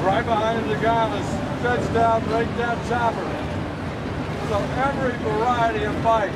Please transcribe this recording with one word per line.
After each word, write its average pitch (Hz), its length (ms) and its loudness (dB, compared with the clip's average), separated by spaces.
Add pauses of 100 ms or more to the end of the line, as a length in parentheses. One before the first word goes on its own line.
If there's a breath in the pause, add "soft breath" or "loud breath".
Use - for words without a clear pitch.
Right 202 220 2
behind 226 340 2
him, 220 100 -2
the 214 120 0
guy 226 260 2
on 214 60 -2
a 202 100 -2 (360)
stretched 240 360 0
out, 226 340 4
raked 233 320 0
out 233 180 -2 (100)
chopper. 233 400 0 (1200)
So 208 80 0
every 254 640 0
variety 226 640 2
of 214 140 -2
fight. 220 380 2